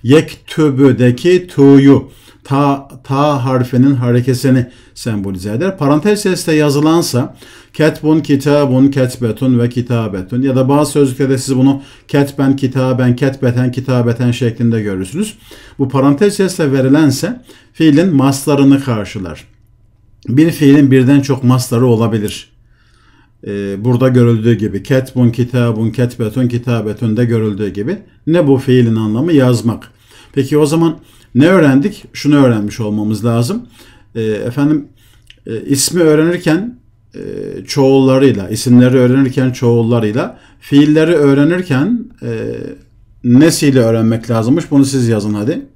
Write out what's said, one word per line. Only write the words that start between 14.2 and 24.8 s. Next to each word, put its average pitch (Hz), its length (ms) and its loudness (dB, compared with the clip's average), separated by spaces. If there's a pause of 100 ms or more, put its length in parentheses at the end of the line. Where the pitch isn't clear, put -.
şeklinde 117 500 -2
görürsünüz. 104 560 -6 (420)
Bu 135 100 -2
parantez 139 460 0
sesle 180 360 -2
verilense 139 680 0 (320)
fiilin 160 420 2
maslarını 139 680 2
karşılar. 98 640 -8 (800)
Bir 147 240 2
fiilin 143 400 4
birden 131 300 4
çok 135 220 -4
masları 123 420 0
olabilir. 113 720 -2 (880)
Ee, 101 380 -8
burada 123 220 0
görüldüğü 117 460 2
gibi 98 300 -4